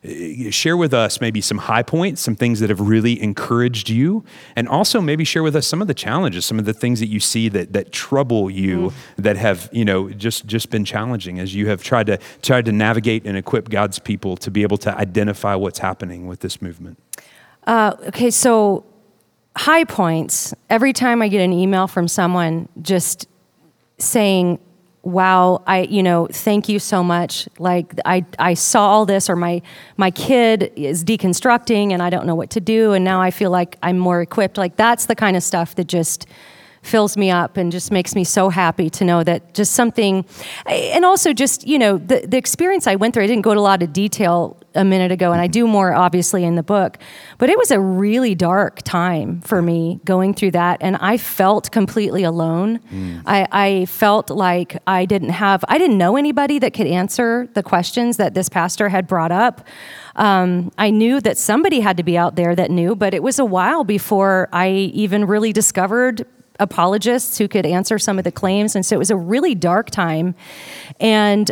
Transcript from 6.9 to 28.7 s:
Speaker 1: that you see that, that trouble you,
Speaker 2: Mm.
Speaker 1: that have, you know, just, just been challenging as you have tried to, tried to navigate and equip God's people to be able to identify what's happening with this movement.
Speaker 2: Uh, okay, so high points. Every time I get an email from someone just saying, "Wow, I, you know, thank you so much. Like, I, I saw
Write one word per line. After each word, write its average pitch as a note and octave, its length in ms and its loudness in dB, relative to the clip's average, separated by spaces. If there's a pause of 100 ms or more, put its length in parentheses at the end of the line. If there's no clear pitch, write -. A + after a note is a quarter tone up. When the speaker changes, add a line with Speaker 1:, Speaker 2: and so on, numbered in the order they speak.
Speaker 1:
that A2+ 60 -2
you G#2 140 -4
see A2+ 280 -2
that, G2 240 -4
that G2+ 200 -4
trouble A#2+ 580 -2
you, F#2+ 200 -2 (200)
Speaker 2:
Mm. - 20 -16 (260)
Speaker 1:
that G2+ 180 0
have, G2 360 -2
you A#2 120 0
know, F#2+ 260 0
just, G#2 360 -6
just G#2+ 240 -4
been G#2+ 140 -2
challenging G#2+ 540 -6
as F#2 160 -8
you G#2 140 -2
have G2 140 -2
tried A2+ 260 0
to, F#2+ 100 0 (240)
tried B2 240 2
to A2+ 60 0
navigate A2 540 0
and G2 100 -4
equip G#2+ 340 -4
God's G2+ 300 -2
people F#2+ 380 -6
to - 120 -10
be G#2 120 0
able G2+ 160 0
to - 200 -4
identify G2+ 560 -2
what's F#2+ 240 -4
happening F2+ 480 -8
with F2+ 140 -14
this - 200 -10
movement. F2 380 -14 (680)
Speaker 2:
Uh, A3 260 2 (140)
okay, A#3+ 220 0
so G#3+ 540 2 (720)
high D#4+ 280 4
points. - 680 -2 (140)
Every A#3+ 240 4
time A#3+ 300 2
I G#3+ 60 2
get G3+ 120 2
an F3+ 120 2
email F#3 340 2
from F3 220 -2
someone E3+ 600 -2 (140)
just - 440 -2 (720)
saying, F#3+ 600 2 (440)
"Wow, F#3 640 4
I, F#3 160 2
you G3 200 0
know, F3 300 2
thank G#3 380 0
you G#3 80 0
so F#3+ 260 -2
much. F3 440 -2 (100)
Like, F3 340 -2 (140)
I, F3+ 180 0 (140)
I F3 160 2
saw G#3 340 2